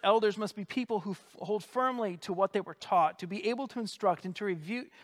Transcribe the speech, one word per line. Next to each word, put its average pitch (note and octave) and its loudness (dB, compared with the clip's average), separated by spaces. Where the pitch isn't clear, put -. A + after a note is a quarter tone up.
elders G#3 4
must G#3+ -4
be G#3 -8
people A3+ -2
who G3+ -6
f-, - -12
hold G#3 -2
firmly A#3+ 0
to G3+ -6
what F#3+ 2
they G3 2
were E3+ -10
taught, E3 2
to F#3 -8
be G3+ -2
able B3 -2
to A#3+ -6
instruct F#3 0
and F#3 -6
to G#3 -4
revu-, F#3+ -4